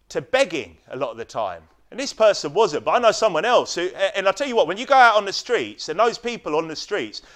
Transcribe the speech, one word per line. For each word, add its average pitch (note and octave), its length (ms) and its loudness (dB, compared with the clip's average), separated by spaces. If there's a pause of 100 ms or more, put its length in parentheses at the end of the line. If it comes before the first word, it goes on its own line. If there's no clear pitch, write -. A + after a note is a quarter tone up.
to D#3+ 140 -6
begging C#3+ 560 -2 (100)
a - 80 -12
lot C3 140 -4
of A2+ 60 -14
the A2+ 80 -12
time. F#2 380 -6 (280)
And - 100 -10
this F#3 120 -8
person F#3+ 420 2
wasn't, E3 300 2
but D#3 80 0
I G#3+ 60 2
know A3+ 140 4
someone F#3 320 0
else A3 300 2
who, E3+ 80 -4 (120)
a-, F#3+ 220 -2
and F#3+ 100 -2
I G3 60 4
tell C#4+ 160 -6
you A#3+ 80 -4
what, F3+ 100 4
when F#3 120 -4
you A#3+ 80 -8
go C#4 100 4
out A#3 200 8
on G#3 80 2
the G3 80 -6
streets, A#2 580 -6
and D#3+ 100 -2
those A#3 180 2
people G#3+ 380 -6
on D#3+ 100 -2
the D#3+ 80 -10
streets, C#3 480 -8 (140)